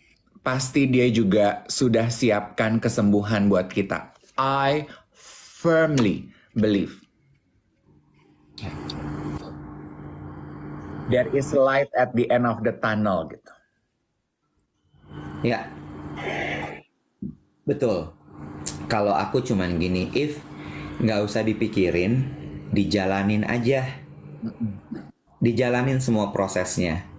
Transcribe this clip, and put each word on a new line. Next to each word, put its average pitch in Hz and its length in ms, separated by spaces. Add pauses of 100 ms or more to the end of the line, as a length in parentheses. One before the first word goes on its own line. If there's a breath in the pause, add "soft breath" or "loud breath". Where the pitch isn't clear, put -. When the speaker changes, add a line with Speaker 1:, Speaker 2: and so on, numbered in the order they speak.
(440 soft breath)
Speaker 1:
pasti 131 480
dia 127 160
juga 104 640
sudah 113 400
siapkan 110 720
kesembuhan 104 640
buat 92 240
kita." - 480 (200)
I 135 480 (720 loud breath)
firmly 156 720 (240 loud breath)
believe. 104 480 (4000)
There 123 240
is 139 180
light 139 400
at 127 240
the 120 140
end 123 180
of 113 160
the 113 80
tunnel, 104 560
gitu. - 240 (1900)
Speaker 2:
Ya. 120 260 (2000 loud breath)
Betul. 101 480 (760)
Kalau 104 240
aku 101 320
cuman 92 320
gini, 90 380
if 147 260 (600 loud breath)
nggak 107 180
usah 107 240
dipikirin, 104 840 (420)
dijalanin 98 720
aja. 127 460 (500)
Speaker 1:
Mm-mm. - 320 (680)
Speaker 2:
Dijalanin 123 580
semua 110 320
prosesnya. 92 720 (160)